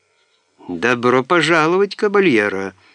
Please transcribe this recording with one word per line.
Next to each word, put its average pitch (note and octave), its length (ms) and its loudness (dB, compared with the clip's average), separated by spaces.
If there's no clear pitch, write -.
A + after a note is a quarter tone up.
«Добро B2 540 0
пожаловать, E3+ 720 0
кабальеро», — G#2+ 800 0